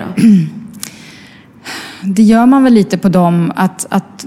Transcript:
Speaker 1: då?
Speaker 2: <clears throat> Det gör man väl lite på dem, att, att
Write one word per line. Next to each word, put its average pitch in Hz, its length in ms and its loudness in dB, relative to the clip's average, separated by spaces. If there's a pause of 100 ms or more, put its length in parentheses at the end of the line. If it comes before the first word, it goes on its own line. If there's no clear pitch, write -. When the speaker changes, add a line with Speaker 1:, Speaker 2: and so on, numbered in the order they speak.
(160)
Speaker 1:
då? - 60 -2
Speaker 2:
<clears throat> 226 60 4 (1800)
Det 196 160 0
gör 226 240 4
man 262 180 4
väl 254 80 4
lite 196 260 0
på 196 100 0
dem, 170 480 0
att, - 340 -4
att - 360 -8